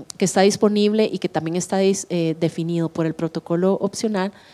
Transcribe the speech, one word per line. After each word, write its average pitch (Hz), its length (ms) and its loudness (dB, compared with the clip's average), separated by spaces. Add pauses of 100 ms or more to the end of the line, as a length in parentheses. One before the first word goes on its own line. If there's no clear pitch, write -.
(180)
que - 60 -2
está 190 180 2
disponible 208 680 4
y 180 80 -4
que 180 80 -2
también 160 300 -4
está 190 240 -2
dis-, 196 280 2
eh, 165 300 0
definido 165 480 0
por 165 180 -2
el 156 100 -2
protocolo 170 580 -2
opcional 202 580 -2 (220)